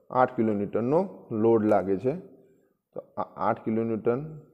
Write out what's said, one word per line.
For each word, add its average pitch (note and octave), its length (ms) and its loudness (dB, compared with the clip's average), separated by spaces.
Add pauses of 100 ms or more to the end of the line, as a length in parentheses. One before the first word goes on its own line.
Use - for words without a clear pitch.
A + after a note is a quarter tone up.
(100)
આઠ B2+ 260 2
કિલો A2 160 2
ન્યૂટનનો A#2+ 560 0 (240)
લોડ A2+ 320 4
લાગે G2 320 2
છે. B2 160 -2 (800)
તો - 80 -12 (160)
આ G#2 40 -2 (140)
આઠ G#2+ 280 -2
કિલો A2+ 200 -2
ન્યૂટન A#2+ 540 -4 (140)